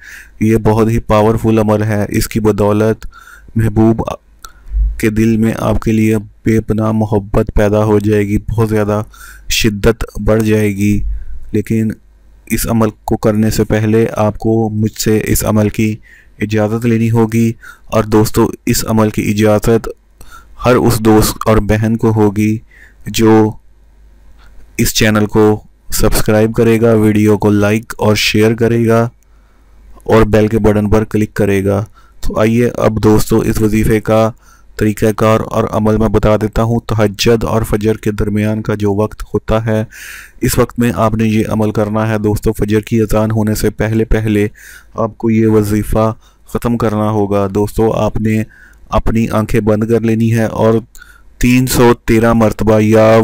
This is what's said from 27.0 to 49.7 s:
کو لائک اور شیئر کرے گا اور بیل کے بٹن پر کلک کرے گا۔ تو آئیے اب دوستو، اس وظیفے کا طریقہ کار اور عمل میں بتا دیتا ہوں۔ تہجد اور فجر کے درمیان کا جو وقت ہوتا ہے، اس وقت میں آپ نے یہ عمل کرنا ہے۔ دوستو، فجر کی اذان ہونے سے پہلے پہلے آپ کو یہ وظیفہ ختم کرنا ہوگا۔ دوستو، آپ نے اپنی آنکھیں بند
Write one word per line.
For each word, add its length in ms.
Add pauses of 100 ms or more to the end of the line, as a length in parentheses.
کو 120
لائک 480
اور 180
شیئر 380
کرے 340
گا 200 (920)
اور 200
بیل 260
کے 100
بٹن 320
پر 140
کلک 300
کرے 300
گا۔ 200 (360)
تو 180
آئیے 380
اب 260
دوستو، 360
اس 220
وظیفے 400
کا 300 (460)
طریقہ 300 (100)
کار 240
اور 300
عمل 260
میں 120
بتا 280
دیتا 260
ہوں۔ 240
تہجد 580
اور 180
فجر 340
کے 140
درمیان 520
کا 120
جو 200
وقت 280
ہوتا 440
ہے، 180 (560)
اس 180
وقت 200
میں 160
آپ 200
نے 100
یہ 240
عمل 220
کرنا 380
ہے۔ 100
دوستو، 340
فجر 280
کی 200
اذان 300
ہونے 240
سے 160
پہلے 340
پہلے 440 (460)
آپ 240
کو 120
یہ 160
وظیفہ 680 (340)
ختم 300
کرنا 340
ہوگا۔ 440
دوستو، 380
آپ 280
نے 220 (460)
اپنی 400
آنکھیں 320
بند 240